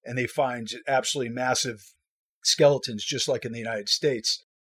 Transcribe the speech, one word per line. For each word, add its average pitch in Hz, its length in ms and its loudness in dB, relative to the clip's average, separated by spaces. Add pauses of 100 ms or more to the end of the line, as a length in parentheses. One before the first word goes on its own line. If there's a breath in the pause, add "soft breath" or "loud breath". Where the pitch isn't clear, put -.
and 120 120 -8
they 123 100 0
find 123 420 -2 (180)
absolutely 131 460 0
massive 127 480 -2 (640)
skeletons, 139 600 4
just - 240 -2
like 127 160 0
in 117 80 -6
the 117 60 -8
United 110 300 -6
States. - 560 0 (340)